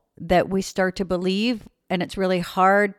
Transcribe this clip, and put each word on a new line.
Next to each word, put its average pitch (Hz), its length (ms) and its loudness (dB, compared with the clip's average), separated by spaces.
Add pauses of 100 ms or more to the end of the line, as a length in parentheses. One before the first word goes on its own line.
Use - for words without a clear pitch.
(200)
that 170 280 2
we 190 120 -2
start 185 360 -4
to 196 80 -4
believe, 190 640 -2 (200)
and 185 140 -2
it's - 140 -8
really 185 240 0
hard 196 580 2